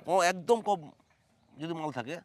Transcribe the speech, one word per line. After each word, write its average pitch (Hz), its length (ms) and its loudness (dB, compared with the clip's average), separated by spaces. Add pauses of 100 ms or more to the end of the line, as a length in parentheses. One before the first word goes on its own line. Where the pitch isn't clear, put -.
ক-, 180 160 4
একদম 185 380 2
কম 190 300 -2 (680)
যদি 165 160 -6
মাল 156 160 -4
থাকে, 127 340 -8